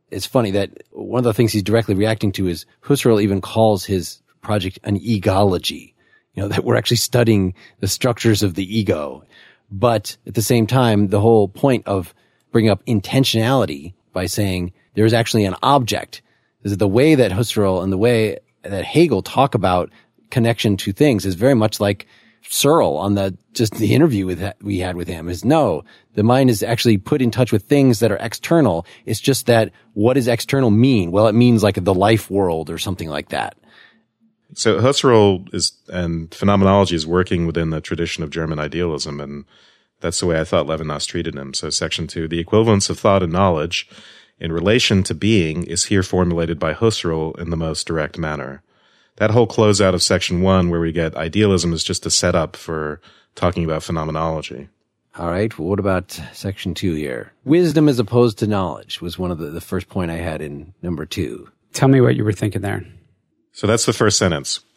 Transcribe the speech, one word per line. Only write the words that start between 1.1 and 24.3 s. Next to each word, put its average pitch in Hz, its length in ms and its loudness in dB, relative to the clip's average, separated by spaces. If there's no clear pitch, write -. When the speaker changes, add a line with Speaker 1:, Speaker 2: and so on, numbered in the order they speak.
Speaker 1:
of 127 40 0
the 117 100 2
things 113 180 2
he's 104 120 0
directly 110 300 0
reacting 104 400 0
to 95 140 -4
is 85 180 -6
Husserl 120 380 2
even 98 200 0
calls 110 440 2
his 92 360 -4
project 95 420 -4
an 104 140 -2
egology, 95 1000 -2
you 98 80 -8
know, 101 80 -4
that - 140 -2
we're 113 140 2
actually 117 200 0
studying 110 560 2
the 101 80 -4
structures 113 560 0
of 95 120 -2
the 98 220 -4
ego. 76 460 -4
But 107 560 0
at - 80 -12
the 117 80 0
same 113 260 2
time, 113 400 2
the 101 140 0
whole 110 260 4
point 123 400 0
of 95 260 -4
bringing 117 200 4
up 117 140 -2
intentionality 110 1080 0
by 90 120 -4
saying 92 480 -4
there 107 100 4
is 113 80 4
actually 113 320 2
an 92 160 -2
object 120 600 0
is 101 80 -4
that 101 60 -2
the 101 100 0
way 135 280 4
that 120 160 4
Husserl 95 520 0
and 95 100 -2
the 95 40 -2
way 110 420 0
that 95 200 -8
Hegel 139 380 2
talk - 320 0
about 90 380 0
connection 104 480 0
to 98 160 -4
things 120 320 2
is 92 100 -4
very 123 200 2
much 110 240 0
like 101 280 -2
Searle 135 480 2
on 98 160 0
the, 98 240 -2
just 110 220 -2
the 104 180 0
interview 123 320 2
with, 90 180 -6